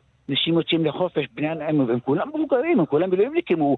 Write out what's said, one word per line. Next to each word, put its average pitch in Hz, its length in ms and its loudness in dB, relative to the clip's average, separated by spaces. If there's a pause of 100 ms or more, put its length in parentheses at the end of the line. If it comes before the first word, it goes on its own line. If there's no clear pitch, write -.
(300)
אנשים 139 240 0
יוצאים 165 320 0
לחופש, 156 480 -2
בני 151 180 -4
אדם, 156 300 0
הם 123 180 2
כולם 165 300 -2
מבוגרים, 302 500 0
הם 160 60 4
כולם 170 240 0
מילואימניקים, 202 500 0
הוא, 143 180 2